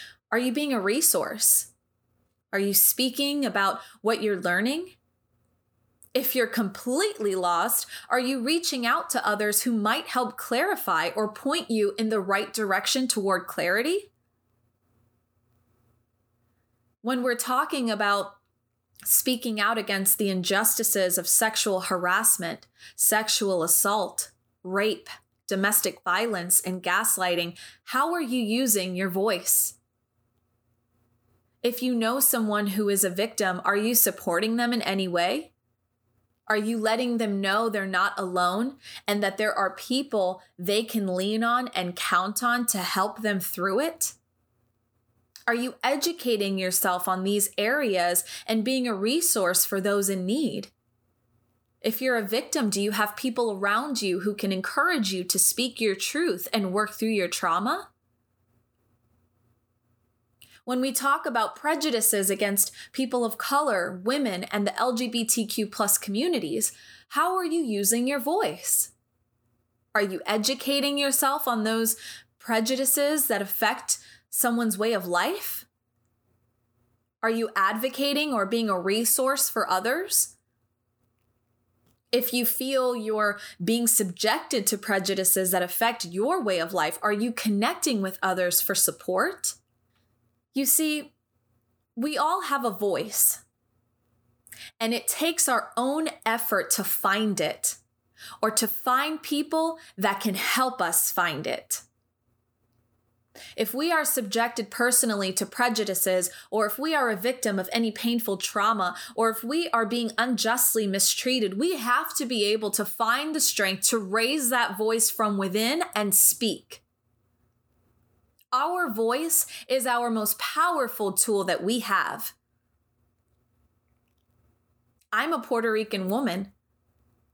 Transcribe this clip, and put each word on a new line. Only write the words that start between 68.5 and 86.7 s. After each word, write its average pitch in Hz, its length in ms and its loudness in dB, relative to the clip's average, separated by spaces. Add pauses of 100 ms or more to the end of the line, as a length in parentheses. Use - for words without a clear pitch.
Are 208 100 2
you 190 220 -4
educating 269 720 0
yourself 277 500 0
on 226 160 2
those 226 320 2 (420)
prejudices 262 880 2
that 202 160 0
affect 214 560 -2 (320)
someone's 233 480 0
way 220 140 6
of 190 120 0
life? 185 600 -2 (1600)
Are 226 60 2
you 226 260 0
advocating 269 760 0
or 208 140 0
being 220 240 0
a 185 80 0
resource 233 720 0
for - 180 -2
others? 247 680 0 (1800)
If 233 200 2
you 240 140 2
feel 254 480 0
you're 214 460 -2 (220)
being 226 260 2
subjected 214 800 0
to 208 100 0
prejudices 190 720 0
that 180 120 2
affect - 420 -2
your 208 360 0
way 196 200 0
of 165 120 -4